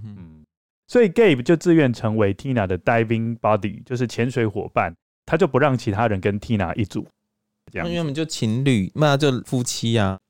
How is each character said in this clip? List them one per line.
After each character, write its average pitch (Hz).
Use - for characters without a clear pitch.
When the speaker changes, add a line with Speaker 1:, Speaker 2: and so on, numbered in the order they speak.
Speaker 1:
嗯。 104
Speaker 2:
嗯。 80
所 247
以 214
Gabe 170
就 165
自 170
愿 151
成 110
为 98
Tina 120
的 92
diving 117
buddy， 107
就 -
是 123
潜 120
水 120
伙 98
伴， 90
他 -
就 170
不 131
让 135
其 117
他 113
人 101
跟 101
Tina 101
一 104
组。 -
这 -
样 170
子。 -
Speaker 1:
那 -
因 170
为 170
我 170
们 147
就 156
情 120
侣， 117
那 143
就 135
夫 123
妻 117
啊， 95